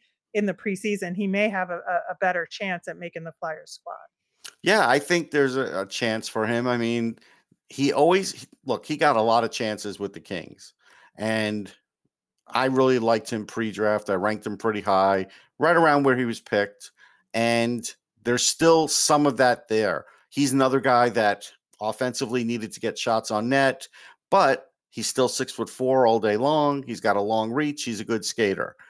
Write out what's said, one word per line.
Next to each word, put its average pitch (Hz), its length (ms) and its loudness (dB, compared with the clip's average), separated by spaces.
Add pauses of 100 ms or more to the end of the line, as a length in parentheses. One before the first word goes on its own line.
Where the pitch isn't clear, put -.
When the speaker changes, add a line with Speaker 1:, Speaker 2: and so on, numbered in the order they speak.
(340)
Speaker 1:
in 208 120 0
the 185 80 0
preseason, 196 600 -6
he 196 140 -4
may 202 220 0
have 185 220 -4
a, 170 80 -8
a, 180 320 -4
a 180 100 -10
better 180 280 0
chance 185 380 -8
at 165 100 -12
making 170 280 -12
the 160 80 -14
Flyers 160 380 -12
squad. - 260 -16 (640)
Speaker 2:
Yeah, 190 240 4
I 127 100 6
think 165 340 -2
there's 139 260 2
a, 95 240 -4
a 98 40 -4
chance 110 440 -4
for 110 180 -2
him. 120 200 0
I 123 100 0
mean, 117 420 -2 (480)
he 139 260 -2
always, 180 400 2
he, - 140 -18 (180)
look, 123 200 -4
he 151 120 -6
got 147 180 4
a 110 60 4
lot 117 220 4
of 113 80 -2
chances 104 460 -6
with 101 160 -8
the 87 60 -14
Kings, - 540 -14 (420)
and 107 560 -4 (760)
I 123 180 0
really 131 340 2
liked 113 300 0
him 107 160 -6
pre-draft. 104 640 -2
I 98 60 0
ranked 104 300 -2
him 104 120 -8
pretty 107 240 -4
high, 98 460 2 (300)
right 160 180 2
around 147 280 4
where 131 140 4
he 127 80 -2
was 113 160 -6
picked, - 500 -2 (420)
and 117 560 0 (340)
there's 120 220 0
still 160 440 4
some 147 360 2
of 135 120 2
that 123 320 2
there. 104 360 0 (240)
He's 135 220 0
another 131 300 2
guy 123 280 4
that 104 400 0 (300)
offensively 123 640 -4
needed 113 300 -6
to - 80 -16
get 107 160 -4
shots 113 340 -2
on 110 160 -2
net, 135 400 0 (420)
but 160 420 2 (180)
he's - 180 -8
still 127 220 2
six-foot-four 131 800 -2
all 113 120 4
day 104 160 2
long. 143 480 0
He's 120 180 -10
got 101 160 2
a 101 40 0
long 110 300 0
reach. 147 320 -4
He's 113 180 -6
a 104 40 -10
good 110 200 -2
skater. - 500 -2 (140)